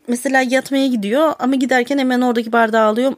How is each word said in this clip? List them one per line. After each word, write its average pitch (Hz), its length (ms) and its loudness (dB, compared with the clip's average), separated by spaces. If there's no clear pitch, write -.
mesela 262 400 0
yatmaya 269 380 0
gidiyor 247 520 0
ama 254 160 0
giderken 254 440 0
hemen 254 220 0
oradaki 240 320 0
bardağı 226 340 2
alıyor, 240 320 0